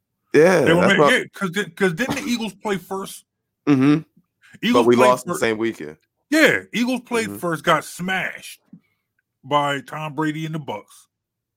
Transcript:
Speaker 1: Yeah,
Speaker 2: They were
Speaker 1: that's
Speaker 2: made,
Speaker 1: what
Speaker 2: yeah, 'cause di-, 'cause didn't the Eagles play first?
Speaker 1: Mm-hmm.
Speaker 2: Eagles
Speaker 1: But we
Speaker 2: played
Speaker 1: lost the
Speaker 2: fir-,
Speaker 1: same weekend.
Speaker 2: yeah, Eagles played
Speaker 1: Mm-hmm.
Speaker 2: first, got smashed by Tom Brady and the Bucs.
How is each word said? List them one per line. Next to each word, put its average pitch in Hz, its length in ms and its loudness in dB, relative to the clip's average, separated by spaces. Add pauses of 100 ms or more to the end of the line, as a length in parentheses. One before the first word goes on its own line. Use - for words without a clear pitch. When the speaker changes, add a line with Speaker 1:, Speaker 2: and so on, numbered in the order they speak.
(340)
Speaker 1:
Yeah, 165 280 6
Speaker 2:
They 151 120 4
were 175 80 4
Speaker 1:
that's 190 120 4
Speaker 2:
made, 175 60 4
Speaker 1:
what 151 140 4
Speaker 2:
yeah, 240 100 0 (100)
'cause 196 180 -6
di-, 190 180 -4
'cause 185 240 0
didn't 262 240 -4
the 240 60 -8
Eagles 220 320 -6
play 202 220 -4
first? - 460 -12 (440)
Speaker 1:
Mm-hmm. 147 340 4 (600)
Speaker 2:
Eagles 226 220 2
Speaker 1:
But 113 40 -2
we 120 100 6
Speaker 2:
played 127 100 6
Speaker 1:
lost 123 180 2
the 175 80 -6
Speaker 2:
fir-, 160 60 -6
Speaker 1:
same 113 180 0
weekend. 110 400 -6 (320)
Speaker 2:
yeah, 233 340 2 (100)
Eagles 247 280 -4
played 226 280 -4
Speaker 1:
Mm-hmm. 202 80 -10
Speaker 2:
first, 165 260 -6
got 156 220 2
smashed - 760 -8 (840)
by 143 360 0
Tom 151 320 -12
Brady 156 320 -4
and 156 100 -8
the 160 40 -8
Bucs. - 480 -14 (500)